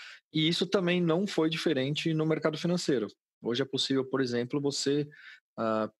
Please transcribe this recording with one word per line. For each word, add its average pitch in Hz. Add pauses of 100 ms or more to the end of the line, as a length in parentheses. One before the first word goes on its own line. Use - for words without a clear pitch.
(340)
e 160
isso 175
também 180
não 175
foi 160
diferente 151
no 156
mercado 156
financeiro. 160 (340)
Hoje 120
é 131
possível, 131
por 131
exemplo, 123
você, 143 (500)
ah, 110 (100)